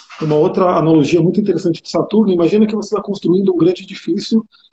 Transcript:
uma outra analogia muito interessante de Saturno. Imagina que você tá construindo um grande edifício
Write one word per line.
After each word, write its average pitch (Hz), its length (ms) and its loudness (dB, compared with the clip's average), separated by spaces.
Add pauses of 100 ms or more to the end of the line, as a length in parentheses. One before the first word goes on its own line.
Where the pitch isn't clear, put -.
(200)
uma 151 140 -2
outra 185 420 2
analogia 160 460 2
muito 180 180 0
interessante 170 420 -2
de - 60 -20
Saturno. 190 440 0
Imagina 175 340 2
que 214 80 -4
você 208 200 -6
tá - 80 -4
construindo 190 520 0
um - 20 -4
grande 180 260 0
edifício 196 600 -4 (280)